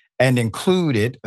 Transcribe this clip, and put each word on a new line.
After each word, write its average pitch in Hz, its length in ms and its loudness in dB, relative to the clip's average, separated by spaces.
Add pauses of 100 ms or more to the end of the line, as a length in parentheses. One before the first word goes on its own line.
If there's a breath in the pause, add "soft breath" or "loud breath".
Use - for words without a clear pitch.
(200 soft breath)
and 127 180 2
included 127 880 0